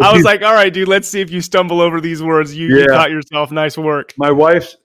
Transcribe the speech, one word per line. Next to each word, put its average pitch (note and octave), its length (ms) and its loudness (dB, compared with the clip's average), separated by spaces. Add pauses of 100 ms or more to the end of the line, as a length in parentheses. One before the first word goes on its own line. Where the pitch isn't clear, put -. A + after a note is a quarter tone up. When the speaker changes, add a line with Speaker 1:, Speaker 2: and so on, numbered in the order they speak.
Speaker 1:
was G#3 160 4
Speaker 2:
she's E3+ 60 4
Speaker 1:
like, G3+ 200 0
"All G#3+ 100 2
right, G3 180 4
dude, F#3 160 -4
let's G3 200 0
see G3+ 120 -8
if F3+ 120 -6
you F3+ 100 -6
stumble F3 400 -2
over E3+ 180 0
these D#3+ 220 -8
words. D#3 340 -2
You, D#3+ 120 -8
you C3+ 140 4
Speaker 2:
Yeah. C#3 80 2
Speaker 1:
caught D3+ 200 0
yourself. D3+ 420 -6
Nice D#3 240 -4
work." D3+ 440 -6
Speaker 2:
My C#3+ 100 0
wife D#3+ 560 2